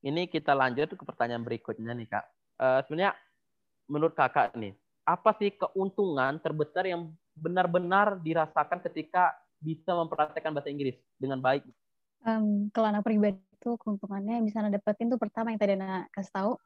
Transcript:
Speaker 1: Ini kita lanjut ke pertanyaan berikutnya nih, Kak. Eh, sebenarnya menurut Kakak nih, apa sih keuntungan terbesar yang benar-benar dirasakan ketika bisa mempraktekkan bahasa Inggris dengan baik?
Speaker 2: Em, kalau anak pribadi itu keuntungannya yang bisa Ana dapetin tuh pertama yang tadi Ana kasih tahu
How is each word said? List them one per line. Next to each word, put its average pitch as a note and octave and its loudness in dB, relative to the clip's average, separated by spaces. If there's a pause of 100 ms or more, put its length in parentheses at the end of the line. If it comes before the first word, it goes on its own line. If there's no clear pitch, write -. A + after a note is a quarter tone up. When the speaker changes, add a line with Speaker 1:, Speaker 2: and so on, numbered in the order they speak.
Speaker 1:
Ini D#3+ -2
kita D3+ 0
lanjut C3 2
ke F#3+ -14
pertanyaan A#2+ -4
berikutnya A#2 -8
nih, A#2 -12
Kak. - -4 (340)
Eh, C3 4
sebenarnya F3 0 (720)
menurut D#3 0
Kakak - 2
nih, G#2 -8 (280)
apa F3+ 2
sih G3+ 0
keuntungan F3 0
terbesar D#3 -2
yang E3+ -4 (240)
benar-benar F3+ 2
dirasakan D#3 0
ketika E3 0 (240)
bisa D#3+ -4
mempraktekkan D#3 -2
bahasa D3 -6
Inggris C#3+ -4 (180)
dengan C3+ -4
baik? C3 2 (580)
Speaker 2:
Em, G#3+ 0
kalau A3 2
anak G#3 0
pribadi G#3 2
itu - -10
keuntungannya G3+ -6
yang A3+ 0
bisa G#3+ -2
Ana G#3 0
dapetin G#3 0
tuh A#3+ 0
pertama A3+ -2
yang A3 -4
tadi G3+ 4
Ana F#3+ -4
kasih G3 -8
tahu G3 0 (120)